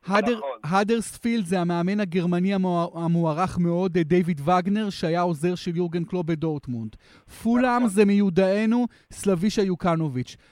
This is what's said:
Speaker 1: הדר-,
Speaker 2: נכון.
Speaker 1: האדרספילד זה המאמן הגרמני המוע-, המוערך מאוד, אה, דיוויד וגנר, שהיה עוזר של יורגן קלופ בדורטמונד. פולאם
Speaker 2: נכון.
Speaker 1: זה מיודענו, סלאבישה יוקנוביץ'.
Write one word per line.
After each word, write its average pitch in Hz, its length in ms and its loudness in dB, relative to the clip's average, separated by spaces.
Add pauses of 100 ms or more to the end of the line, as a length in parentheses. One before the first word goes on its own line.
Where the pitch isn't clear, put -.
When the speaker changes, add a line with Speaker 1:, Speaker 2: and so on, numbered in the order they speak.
Speaker 1:
הדר-, 214 300 2
Speaker 2:
נכון. - 260 -8
Speaker 1:
האדרספילד 214 800 0
זה 180 140 0
המאמן 175 400 0
הגרמני 180 540 0
המוע-, 170 520 -2
המוערך 170 540 0
מאוד, 175 380 0
אה, 170 60 2
דיוויד 170 360 2
וגנר, 185 500 0
שהיה 175 320 -2
עוזר 175 340 0
של 170 200 -6
יורגן 170 300 -2
קלופ 180 200 -4
בדורטמונד. 147 720 -4 (480)
פולאם 240 340 2
Speaker 2:
נכון. 247 100 2
Speaker 1:
זה 202 180 4
מיודענו, 202 800 2 (260)
סלאבישה 196 500 0
יוקנוביץ'. 165 720 -2 (160)